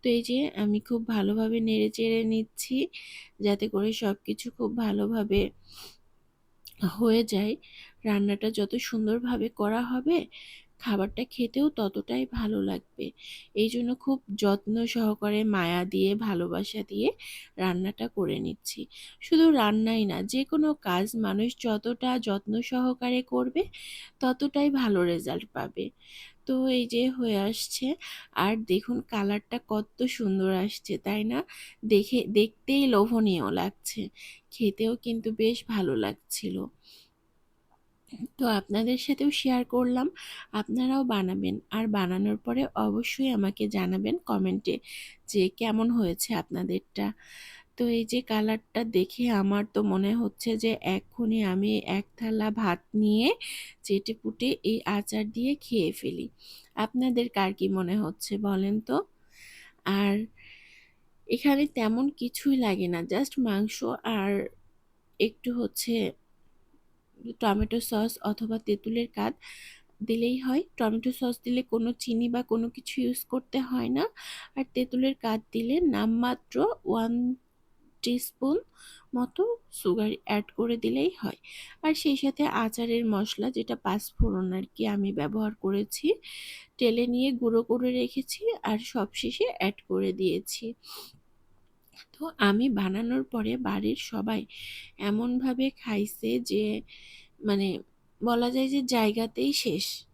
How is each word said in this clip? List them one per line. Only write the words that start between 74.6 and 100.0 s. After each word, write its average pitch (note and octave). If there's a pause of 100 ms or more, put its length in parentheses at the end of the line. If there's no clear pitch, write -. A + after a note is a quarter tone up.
তেঁতুলের B3+ (100)
কাত A3 (140)
দিলে A3+ (200)
নামমাত্র A3+ (340)
ওয়ান A3+ (920)
টিস্পুন B3+ (600)
মতো B3 (380)
সুগার G#3+ (160)
অ্যাড G#3 (120)
করে A#3
দিলেই C4+
হয়। - (460)
আর D#4 (100)
সেই C#4
সাথে C4+ (220)
আচারের A#3
মশলা, G#3
যেটা A#3 (100)
পাঁচ G3+ (140)
ফোড়ন F#3 (120)
আর F#3+ (100)
কি - (120)
আমি G3+ (100)
ব্যবহার G#3+ (120)
করেছি, G3+ (720)
টেলে A#3+ (100)
নিয়ে C4 (100)
গুঁড়ো A3+ (100)
করে B3 (120)
রেখেছি, - (280)
আর G#3+ (140)
সবশেষে B3 (120)
অ্যাড G3 (120)
করে F#3+ (100)
দিয়েছি। F#3+ (1500)
তো - (260)
আমি G#3+ (120)
বানানোর A3+
পরে A3 (160)
বাড়ির G#3 (100)
সবাই G#3+ (680)
এমনভাবে B3 (160)
খাইছে G#3+ (200)
যে, G#3 (840)
মানে, G3 (520)
বলা A#3+
যায় C4
যে C#4+ (140)
জায়গাতেই A3+ (120)
শেষ F#3+ (300)